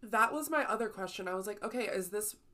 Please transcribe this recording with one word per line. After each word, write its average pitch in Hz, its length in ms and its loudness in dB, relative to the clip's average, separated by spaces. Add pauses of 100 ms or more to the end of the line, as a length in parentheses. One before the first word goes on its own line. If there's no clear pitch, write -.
That 226 300 4
was 302 160 -2
my 302 160 4
other 220 240 0
question. 185 400 -6
I 185 60 0
was 190 120 -2
like, 208 160 -6
"Okay, 226 240 -2
is 185 240 0
this 208 260 -4 (180)